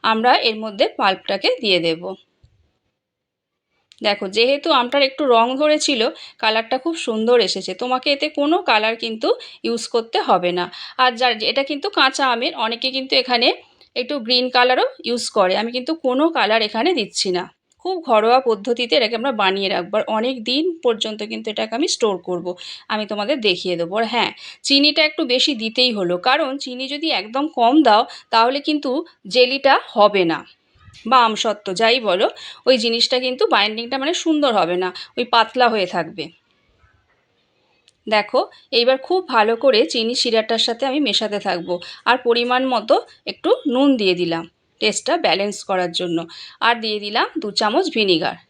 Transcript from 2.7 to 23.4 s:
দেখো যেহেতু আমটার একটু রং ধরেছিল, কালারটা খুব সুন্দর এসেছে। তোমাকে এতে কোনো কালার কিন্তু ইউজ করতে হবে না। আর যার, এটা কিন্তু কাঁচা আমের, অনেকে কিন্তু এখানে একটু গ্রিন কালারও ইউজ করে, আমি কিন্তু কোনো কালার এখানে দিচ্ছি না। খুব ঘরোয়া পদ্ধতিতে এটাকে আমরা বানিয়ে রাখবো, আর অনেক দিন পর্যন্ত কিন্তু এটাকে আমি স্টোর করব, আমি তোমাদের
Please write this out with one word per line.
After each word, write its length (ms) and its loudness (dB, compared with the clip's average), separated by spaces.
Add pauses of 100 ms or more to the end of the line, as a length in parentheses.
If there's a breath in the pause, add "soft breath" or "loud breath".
দেখো 280 -2
যেহেতু 440 0
আমটার 300 2
একটু 200 -2 (100)
রং 120 6 (120)
ধরেছিল, 440 0 (380 loud breath)
কালারটা 400 0
খুব 160 -4 (100)
সুন্দর 320 2 (100)
এসেছে। 280 -6
তোমাকে 360 -4
এতে 160 -2 (120)
কোনো 240 2
কালার 400 2
কিন্তু 260 -4 (340 loud breath)
ইউজ 240 -2
করতে 340 -2
হবে 320 2
না। 120 -2 (320 loud breath)
আর 220 4
যার, 140 2 (180)
এটা 120 0
কিন্তু 280 -6
কাঁচা 400 2
আমের, 220 -2 (120)
অনেকে 260 -4
কিন্তু 240 -4
এখানে 320 2 (480 soft breath)
একটু 240 -4
গ্রিন 300 0
কালারও 360 2 (180)
ইউজ 260 -4
করে, 320 2
আমি 100 -4
কিন্তু 200 -6 (140)
কোনো 180 0 (120)
কালার 280 2
এখানে 300 0
দিচ্ছি 380 -4
না। 140 -2 (400)
খুব 180 -4
ঘরোয়া 380 4
পদ্ধতিতে 540 -2
এটাকে 220 2
আমরা 160 -4
বানিয়ে 420 0
রাখবো, 220 -6
আর 80 0 (120)
অনেক 260 -2
দিন 220 -2 (160)
পর্যন্ত 380 -2 (120)
কিন্তু 180 -8
এটাকে 260 -6
আমি 200 -2
স্টোর 200 0 (120)
করব, 200 -6 (460 loud breath)
আমি 180 -4
তোমাদের 260 -4 (100)